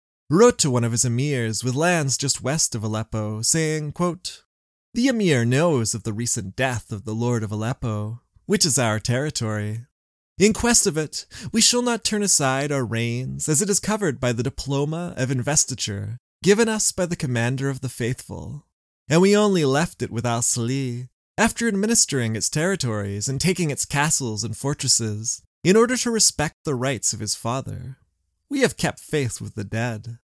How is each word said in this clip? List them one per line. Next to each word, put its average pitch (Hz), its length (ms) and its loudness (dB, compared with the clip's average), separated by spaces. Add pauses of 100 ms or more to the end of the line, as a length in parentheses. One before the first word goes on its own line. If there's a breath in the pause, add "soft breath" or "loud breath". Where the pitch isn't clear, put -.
(280)
wrote 233 300 6
to 147 120 4
one 120 140 2
of 117 80 0
his 120 120 0
emirs 120 600 0
with 123 100 -2
lands 156 440 2
just - 240 -2
west 147 320 -2
of 110 100 -4
Aleppo, 107 580 -4
saying, 156 500 0
quote, - 520 -6 (500)
"The 240 140 2
emir 180 360 4
knows 131 500 2
of 110 100 -8
the 113 80 -4
recent 104 420 -4
death 127 380 -2
of 101 120 -8
the 110 100 -6
lord 120 280 0
of 104 80 -6
Aleppo, 107 680 -4 (260)
which 202 180 2
is 143 140 0
our 110 220 2
territory. 113 840 -4 (520)
In 214 140 6
quest - 340 2
of 156 100 0
it, - 300 -6 (240 loud breath)
we 226 100 2
shall 240 220 4
not 233 220 0
turn 208 180 0
aside 143 480 2
our 135 140 0
reins, 117 640 -2
as 151 120 4
it 196 80 0
is 196 120 2
covered 196 400 -2
by 123 120 2
the 117 120 -2
diploma 147 720 -4
of 127 140 -2
investiture 120 880 -2 (240)
given 214 260 6
us 220 240 0
by 185 140 0
the 170 100 -2
commander 127 520 0
of 131 120 -4
the 131 80 -6
faithful, 120 760 -6 (420)
and 160 120 6
we 202 160 6
only 196 280 4
left 139 380 0
it 120 80 -6
with 113 160 -4
Al-Salih, 123 840 -2 (300)
after 226 280 0
administering 190 720 0
its 98 140 -2
territories 107 760 -2
and 131 140 -4
taking 175 300 0
its - 160 -4
castles 135 580 0
and 110 120 -6
fortresses, 113 840 -2 (240)
in 185 120 6
order 240 200 4
to 240 140 -2
respect 196 540 0
the 147 100 -2
rights 123 400 -2
of 101 60 -10
his 107 140 -4
father. 127 640 -6 (540)
We 277 100 -2
have 240 160 2
kept - 240 -2
faith 139 400 -4
with 101 140 -10
the 113 100 -6
dead, 113 640 -6